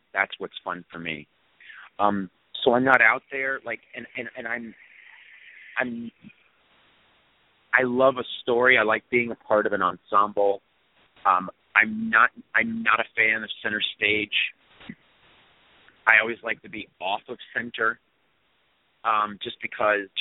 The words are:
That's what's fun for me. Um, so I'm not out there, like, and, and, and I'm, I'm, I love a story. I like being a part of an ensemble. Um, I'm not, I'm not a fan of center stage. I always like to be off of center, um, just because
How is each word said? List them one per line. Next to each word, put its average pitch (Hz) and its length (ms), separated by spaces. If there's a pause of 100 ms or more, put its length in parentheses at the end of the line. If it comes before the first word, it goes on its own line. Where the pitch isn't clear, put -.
(140)
That's 98 260
what's - 240
fun 90 280
for 82 80
me. 78 280 (720)
Um, 101 300 (340)
so 123 100
I'm 127 100
not 131 180
out 117 300
there, 135 340
like, 113 160 (140)
and, 120 100 (100)
and, 120 220
and 117 100
I'm, 117 280 (1040)
I'm, 117 320 (1600)
I 127 100
love 127 360
a 117 40 (200)
story. 123 340
I 110 60
like 107 260
being 120 220
a 110 40
part 107 300
of 104 80
an 98 80
ensemble. 101 800 (640)
Um, 92 240 (260)
I'm 110 360
not, 117 180 (260)
I'm 113 280
not 110 160
a 113 60 (100)
fan 110 280
of 104 60 (140)
center 107 180 (140)
stage. 107 380 (1700)
I 110 160
always 113 220
like 110 180
to 104 80
be 101 180 (140)
off 98 280
of 120 80 (180)
center, 120 440 (1040)
um, 107 380
just - 200
because 104 400 (200)